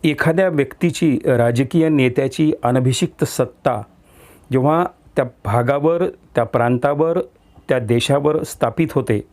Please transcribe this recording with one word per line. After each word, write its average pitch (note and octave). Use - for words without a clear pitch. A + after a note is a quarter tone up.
एखाद्या E3
व्यक्तीची, D3+
राजकीय B2+
नेत्याची C#3
अनभिषिक्त B2+
सत्ता A#2+
जेव्हा D3
त्या C3+
भागावर, C#3+
त्या -
प्रांतावर, C#3+
त्या C3
देशावर C#3
स्थापित D3
होते A2